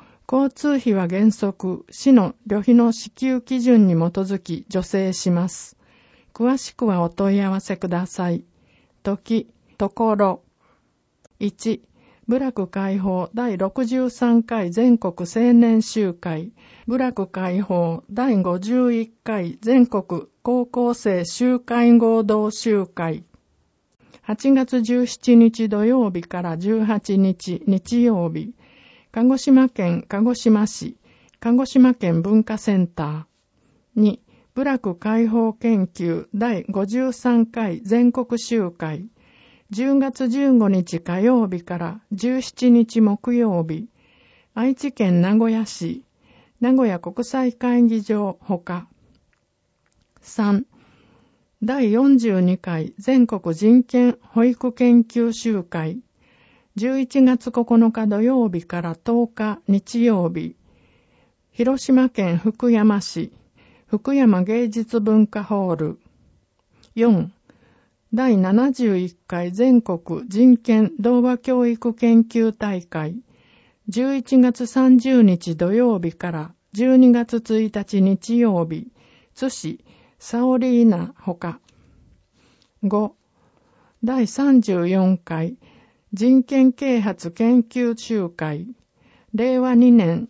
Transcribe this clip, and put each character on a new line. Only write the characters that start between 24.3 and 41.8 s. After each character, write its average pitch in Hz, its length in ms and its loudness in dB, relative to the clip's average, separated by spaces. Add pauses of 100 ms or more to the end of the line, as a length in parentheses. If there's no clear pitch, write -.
月 262 300 0
十 240 240 0
七 240 300 2
日 233 320 4
土 208 160 -2
曜 240 280 2
日 175 100 -6
か 180 200 -10
ら 165 160 -6
十 214 280 -2
八 208 320 -2
日 190 500 -2
日 208 360 0
曜 190 260 0
日、 160 240 -8 (580)
鹿 226 140 -2
児 262 120 4
島 262 300 4
県 175 400 -4
鹿 202 140 -4
児 240 140 0
島 214 300 2
市、 - 320 -12 (440)
鹿 233 140 0
児 262 100 0
島 254 280 4
県 170 280 -2
文 214 240 2
化 220 120 -6
セ 202 200 -2
ン 180 100 0
タ 170 160 -10
ー。 151 200 -8 (720)
二、 214 260 0 (320)
部 262 120 -4
落 247 300 -4
解 226 320 -2
放 226 260 -2
研 220 340 0
究 170 460 -6
第 208 360 -4
五 196 160 -2
十 247 280 -4
三 240 320 2
回 226 380 -6
全 240 280 2
国 240 260 -6
集 226 320 -4
会、 170 380 -10 (600)
十 262 260 -2
月 269 320 -2
十 269 240 0
五 226 160 4
日 185 320 -2
火 180 220 -6
曜 233 260 2
日 175 160 -8
か 175 140 -10
ら 170 240 -10 (100)